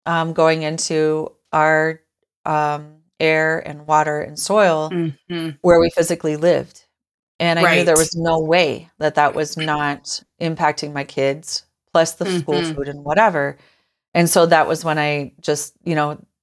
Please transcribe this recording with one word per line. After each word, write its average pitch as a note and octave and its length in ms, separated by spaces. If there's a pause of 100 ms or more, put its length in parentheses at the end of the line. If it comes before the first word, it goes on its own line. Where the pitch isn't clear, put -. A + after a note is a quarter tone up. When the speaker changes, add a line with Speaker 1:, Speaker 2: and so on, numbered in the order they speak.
Speaker 1:
um, E3 280
going D#3+ 300
into D#3 680 (200)
our, D#3 500 (440)
um, D3+ 500 (240)
air D#3+ 460
and D3 220
water D3+ 320
and D3+ 200
soil E3+ 500
Speaker 2:
Mm-hmm. E3 600 (120)
Speaker 1:
where F3 180
we E3+ 120
physically E3 440
lived. D3+ 480 (560)
And E3+ 200
I E3+ 160
knew F3 100
there E3 100
Speaker 2:
Right. D#3 40
Speaker 1:
was D#3+ 160
no E3 240
way D#3 500 (100)
that D3+ 160
that D3 200
was D3+ 220
not D3 640 (200)
impacting D#3 520
my C#3 100
kids, C#3 600 (280)
plus E3 220
the F3 120 (140)
school D3 220
Speaker 2:
Mm-hmm. D#3+ 140
Speaker 1:
food C#3+ 120
and C#3+ 160
whatever. D3+ 540 (560)
And E3+ 160
so F3 180
that D#3+ 200
was D#3+ 160
when D#3 160
I D3 420
just, - 320 (100)
you E3+ 120
know, D3+ 240 (240)